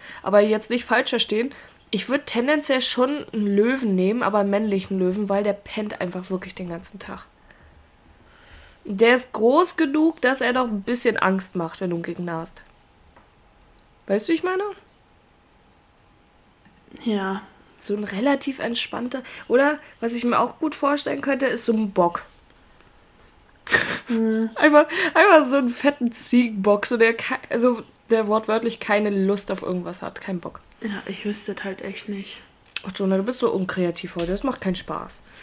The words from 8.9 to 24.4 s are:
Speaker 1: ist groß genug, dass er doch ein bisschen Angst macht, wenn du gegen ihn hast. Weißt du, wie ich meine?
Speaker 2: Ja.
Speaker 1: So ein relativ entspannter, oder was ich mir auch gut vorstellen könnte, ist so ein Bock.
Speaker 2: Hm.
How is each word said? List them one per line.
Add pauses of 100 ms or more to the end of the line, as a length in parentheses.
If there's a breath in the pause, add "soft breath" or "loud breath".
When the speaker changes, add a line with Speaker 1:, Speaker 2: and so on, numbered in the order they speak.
Speaker 1:
ist
groß
genug,
dass
er
doch
ein
bisschen
Angst
macht,
wenn
du
gegen
ihn
hast. (1400)
Weißt
du,
wie
ich
meine? (2500)
Speaker 2:
Ja. (360)
Speaker 1:
So
ein
relativ
entspannter, (260 loud breath)
oder (220 loud breath)
was
ich
mir
auch
gut
vorstellen
könnte,
ist
so
ein
Bock. (1800 loud breath)
Speaker 2:
Hm.